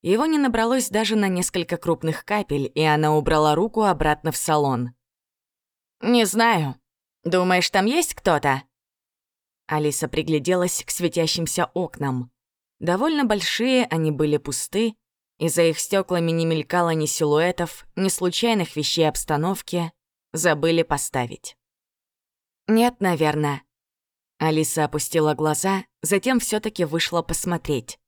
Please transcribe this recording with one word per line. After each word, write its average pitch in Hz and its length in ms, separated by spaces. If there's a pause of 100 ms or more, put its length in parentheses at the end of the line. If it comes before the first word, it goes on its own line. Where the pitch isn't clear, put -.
Его 220 240
не 320 120
набралось 240 520
даже 220 260
на 202 120
несколько 180 500
крупных 160 480
капель, 143 480
и 151 80
она 156 340
убрала 151 380
руку 214 280
обратно 156 500
в - 40
салон. 131 580 (1040)
«Не 233 260
знаю. 185 500 (480)
Думаешь, 180 460
там 196 160
есть 311 280
кто-то?» 143 480 (1040)
Алиса 151 420
пригляделась 160 760
к - 60
светящимся 165 840
окнам. 135 580 (500)
Довольно 269 440
большие, 233 600
они 160 240
были 147 260
пусты, 196 600 (440)
и 165 80
за 170 140
их 165 180
стёклами 180 500
не 165 140
мелькало 165 460
ни 160 160
силуэтов, 165 800 (100)
ни 190 120
случайных 185 680
вещей 151 320
обстановки. 165 840 (420)
Забыли 165 500
поставить. - 720 (1120)
«Нет, 233 320
наверное». 151 640 (760)
Алиса 156 460
опустила 151 500
глаза, 170 500 (180)
затем 208 380
всё-таки 214 440
вышла 165 380
посмотреть. 160 840